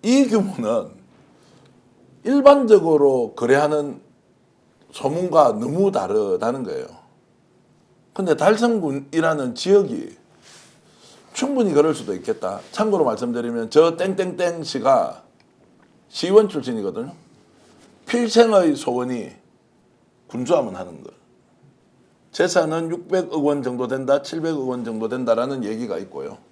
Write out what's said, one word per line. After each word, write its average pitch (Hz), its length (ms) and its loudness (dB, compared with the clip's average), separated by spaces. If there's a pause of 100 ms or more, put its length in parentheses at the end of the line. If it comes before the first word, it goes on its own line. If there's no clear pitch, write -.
이 254 240 4
규모는 151 640 -2 (1300)
일반적으로 180 1080 6
거래하는 147 680 0 (920)
소문과 156 600 2
너무 151 380 -2
다르다는 107 760 -2
거예요. 67 220 -10 (1300)
근데 175 240 0
달성군이라는 160 1160 0
지역이 160 600 0 (1160)
충분히 247 400 -2
그럴 147 220 4
수도 101 200 -8
있겠다. 98 460 -6 (120)
참고로 196 320 0
말씀드리면 117 680 -4
저 165 260 4
땡땡땡 180 680 -4
씨가 120 580 -2 (840)
시의원 196 400 4
출신이거든요. 120 640 -8 (960)
필생의 220 680 4
소원이 123 540 -6 (960)
군수하면 123 480 -2
하는 87 280 -14
거. - 80 -20 (1200)
재산은 165 580 -2
육백억 175 540 -4
원 143 180 0
정도 123 260 -4
된다, 135 340 0
칠백억 156 460 -6
원 123 160 -6
정도 110 240 -6
된다라는 123 560 -2
얘기가 107 340 -6
있고요. 78 400 -12 (140)